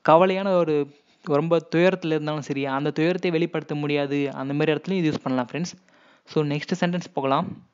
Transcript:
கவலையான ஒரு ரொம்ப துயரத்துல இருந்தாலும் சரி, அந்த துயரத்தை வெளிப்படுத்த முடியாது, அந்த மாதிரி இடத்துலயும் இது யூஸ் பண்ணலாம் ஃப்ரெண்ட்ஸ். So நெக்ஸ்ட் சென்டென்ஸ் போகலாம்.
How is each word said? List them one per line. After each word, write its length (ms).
கவலையான 500
ஒரு 420
ரொம்ப 520
துயரத்துல 300
இருந்தாலும் 360
சரி, 240
அந்த 260
துயரத்தை 400
வெளிப்படுத்த 440
முடியாது, 580
அந்த 200
மாதிரி 240
இடத்துலயும் 220
இது 120
யூஸ் 120
பண்ணலாம் 280
ஃப்ரெண்ட்ஸ். 220
So 180
நெக்ஸ்ட் 360
சென்டென்ஸ் 340
போகலாம். 600